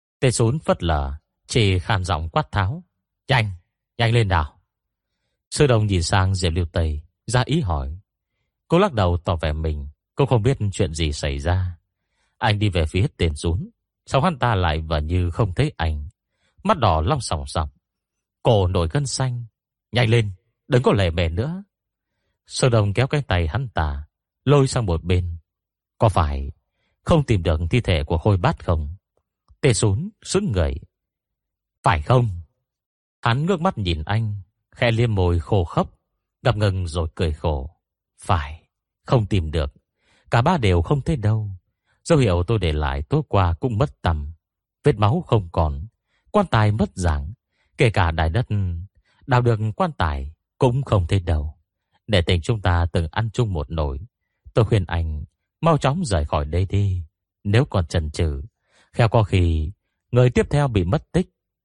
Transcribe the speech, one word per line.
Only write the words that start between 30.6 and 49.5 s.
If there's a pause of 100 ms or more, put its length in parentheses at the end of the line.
"Phải
không?" (920)
Hắn
ngước
mắt
nhìn
anh, (360)
khẽ
liếm
môi
khô
khốc, (420)
ngập
ngừng
rồi
cười
khổ. (520)
"Phải, (420)
không
tìm
được. (580)
Cả
ba
đều
không
thấy
đâu. (540)
Dấu
hiệu
tôi
để
lại
tối
qua
cũng
mất
tăm. (500)
Vết
máu
không
còn, (440)
quan
tài
mất
dạng, (440)
kể
cả
đài
đất (800)
đào
được (160)